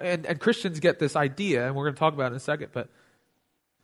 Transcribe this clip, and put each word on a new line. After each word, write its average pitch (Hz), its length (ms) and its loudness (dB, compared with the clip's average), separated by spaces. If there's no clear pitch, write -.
and, 175 240 -2
and 170 140 -2
Christians 190 400 0
get 175 180 4
this 147 180 0
idea, 143 500 0
and 139 100 -2
we're 139 80 -4
gonna 147 120 -2
talk 156 180 2
about 139 120 -2
it 120 80 -4
in - 20 -8
a 131 40 -10
second, 147 320 -6
but, 120 160 -6